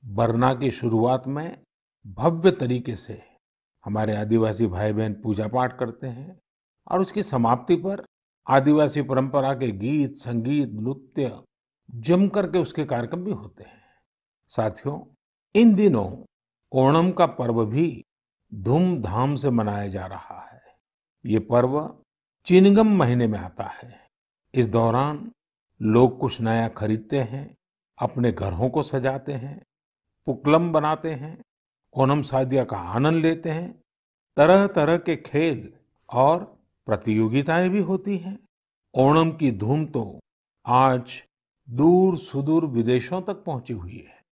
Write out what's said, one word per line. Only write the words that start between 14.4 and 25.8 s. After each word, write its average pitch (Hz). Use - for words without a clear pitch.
साथियों, -
इन 220
दिनों 123
ओणम 147
का 175
पर्व 117
भी 135
धूमधाम 127
से 135
मनाया 104
जा 92
रहा -
है। -
ये 110
पर्व 127
चिनगम 202
महीने 123
में 107
आता 90
है। -
इस 123
दौरान 117